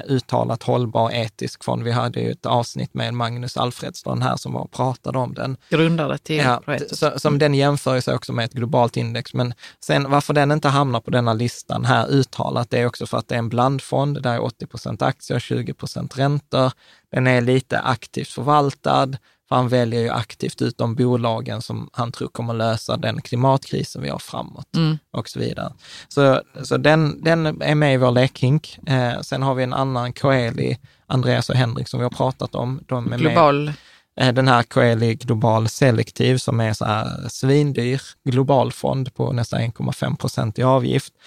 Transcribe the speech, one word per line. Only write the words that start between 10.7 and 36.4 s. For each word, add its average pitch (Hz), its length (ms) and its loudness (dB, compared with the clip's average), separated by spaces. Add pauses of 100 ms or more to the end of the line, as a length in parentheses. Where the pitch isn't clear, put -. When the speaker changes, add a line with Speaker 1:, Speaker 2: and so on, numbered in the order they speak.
Speaker 1:
på - 120 -8
denna 120 220 2
listan 120 520 -2
här 120 260 4
uttalat, 131 580 0
det 123 100 0
är 120 60 2
också 123 200 -4
för 120 120 -4
att 117 100 -6
det 127 80 -4
är 120 40 -2
en 113 100 -4
blandfond. 131 720 0
Där 123 120 -2
är 117 100 -2
åttio - 220 -6
procent - 360 -8
aktier 135 340 -2
och 123 60 0
tjugo 120 320 -4
procent - 440 -10
räntor. 135 540 0 (400)
Den 127 160 2
är 127 140 4
lite 127 380 0
aktivt - 500 -4
förvaltad, 139 880 0 (320)
för 131 60 2
han 127 140 4
väljer 120 320 2
ju 117 80 -2
aktivt - 520 -6
ut 123 160 -2
de 117 180 -2
bolagen 117 680 0
som 117 320 -8
han 117 180 -4
tror - 160 -8
kommer 117 260 -6
lösa 113 440 -2
den 113 240 -4
klimatkrisen - 800 0
vi 139 80 -6
har - 100 -6
framåt - 560 -12
Speaker 2:
Mm. 156 220 2 (140)
Speaker 1:
och - 180 -8
så - 100 -10
vidare. - 340 -4 (340)
Så, 135 340 4 (220)
så 131 140 0
den, 151 460 4
den 160 380 0
är 147 140 2
med 147 180 4
i 131 40 4
vår 127 140 4
lekhink. 127 760 2
Eh, 131 340 0
sen 135 220 -4
har 135 120 0
vi 127 80 0
en 123 100 -4
annan, 131 400 -2
Coeli, 127 640 0 (300)
Andreas 123 420 0
och 135 60 0
Henrik, 127 320 0
som 127 120 -6
vi 120 40 -2
har 123 60 -2
pratat 131 460 -4
om. 127 320 -4
De 123 180 -4
är 117 40 -2
med. 120 100 -4
Speaker 2:
Global. 151 520 4 (480)
Speaker 1:
Eh, 127 140 2
den 131 140 4
här 120 160 6
Coeli 117 520 2
Global 113 540 2
Selektiv 123 680 2
som 120 220 0